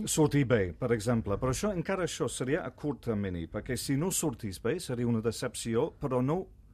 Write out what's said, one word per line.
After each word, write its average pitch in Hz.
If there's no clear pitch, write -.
Surti 147
bé, 104
per 123
exemple, 110
però 127
això, 214
encara 185
això 151
seria 143
a -
curt 143
termini, 95
perquè 113
si 139
no 165
sortís 113
bé 123
seria 120
una 113
decepció, 117
però 127
no, 156